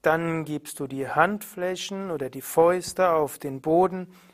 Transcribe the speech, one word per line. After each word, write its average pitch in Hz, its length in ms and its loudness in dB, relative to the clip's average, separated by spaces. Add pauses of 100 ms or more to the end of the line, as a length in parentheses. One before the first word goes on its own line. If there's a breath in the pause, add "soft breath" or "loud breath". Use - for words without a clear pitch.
Dann 160 440 0
gibst 147 340 -10
du 143 80 -6
die 131 200 -6
Handflächen 185 1000 -2
oder 135 220 -6
die 135 100 -12
Fäuste 175 720 2
auf 156 260 0
den 135 240 -8
Boden, 175 500 2 (220 soft breath)